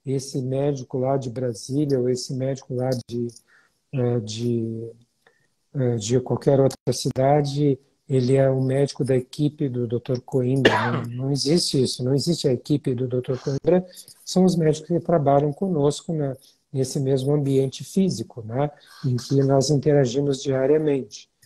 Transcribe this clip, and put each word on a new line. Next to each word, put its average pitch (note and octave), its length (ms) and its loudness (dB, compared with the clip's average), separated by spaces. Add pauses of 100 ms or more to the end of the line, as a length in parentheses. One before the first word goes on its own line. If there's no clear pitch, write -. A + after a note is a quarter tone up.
esse C3+ 380 -4
médico C3+ 560 -2
lá C3 200 0
de B2 120 -6
Brasília B2+ 680 -2
ou B2 100 0
esse B2+ 240 -4
médico C3 400 -6
lá B2+ 160 -2 (180)
de, A#2+ 200 -4 (680)
eh, B2 260 0
de, A2+ 680 -4 (840)
eh, B2+ 220 0
de A#2 240 0
qualquer C3+ 400 2
outra C3+ 180 2 (140)
cidade, C#3 840 0 (300)
ele C3 280 2
é C3+ 140 4
o C3 120 0
médico C3+ 420 0
da B2+ 120 2
equipe D3 520 -2
do B2 180 -2
doutor B2 360 -4
Coimbra." B2 680 2
Não, D3+ 100 -2 (240)
não C3+ 40 -2
existe C#3+ 520 0
isso, B2 220 -4
não C3 100 0
existe D3+ 340 0
a C3 40 2
equipe C#3 420 -2
do B2 140 -4
doutor B2+ 320 -4
Coimbra, D#3+ 440 0 (400)
são F#3 200 2
os E3+ 120 4
médicos D#3 320 0
que E3+ 120 0
trabalham C#3+ 520 2
conosco D3+ 600 -2
na, C#3+ 240 -4 (360)
nesse C3 280 -2
mesmo C3+ 340 0
ambiente C3+ 500 0
físico, B2 580 -2
né? B2+ 280 -2 (340)
Em B2 120 0
que C3+ 260 2
nós C3+ 280 4
interagimos C#3+ 720 2
diariamente. C#3 840 0 (180)